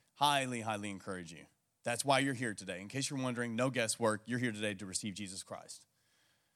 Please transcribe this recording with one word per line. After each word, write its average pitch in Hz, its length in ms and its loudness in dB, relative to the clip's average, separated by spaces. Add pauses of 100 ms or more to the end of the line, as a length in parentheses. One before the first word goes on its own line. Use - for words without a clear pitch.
(160)
Highly, 135 460 4
highly 107 280 -2
encourage 92 420 -6
you. 76 140 -14 (380)
That's 120 200 0
why 135 160 6
you're 139 140 2
here 113 220 -2
today. 92 260 -6
In 101 60 -10
case 135 200 -2
you're 143 120 -2
wondering, 120 360 0
no 127 140 4
guesswork, 113 560 2
you're 120 140 0
here 120 120 2
today 104 220 0
to 98 140 -8
receive 92 260 -4
Jesus 95 300 -6
Christ. - 420 -12 (720)